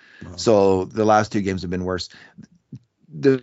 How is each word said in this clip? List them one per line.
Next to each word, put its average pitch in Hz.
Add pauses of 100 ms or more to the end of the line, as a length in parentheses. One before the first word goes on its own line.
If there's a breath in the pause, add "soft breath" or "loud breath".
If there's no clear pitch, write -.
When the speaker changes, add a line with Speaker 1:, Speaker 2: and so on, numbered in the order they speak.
(240 loud breath)
Speaker 1:
Wow. 87
Speaker 2:
So 98
the 107
last 107
two 110
games 95
have 90
been 92
worse. 92 (1120 loud breath)
The 135